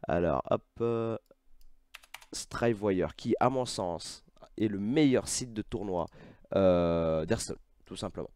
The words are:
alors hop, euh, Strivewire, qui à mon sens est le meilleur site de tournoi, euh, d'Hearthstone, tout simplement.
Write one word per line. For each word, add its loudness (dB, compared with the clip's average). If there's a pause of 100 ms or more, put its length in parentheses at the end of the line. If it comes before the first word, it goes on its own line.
alors 2
hop, 0 (180)
euh, -2 (1120)
Strivewire, 0
qui 0
à 4
mon -2
sens -6 (340)
est 2
le -2
meilleur 4
site -6
de -6
tournoi, -4 (480)
euh, 4
d'Hearthstone, -4 (280)
tout -14
simplement. -8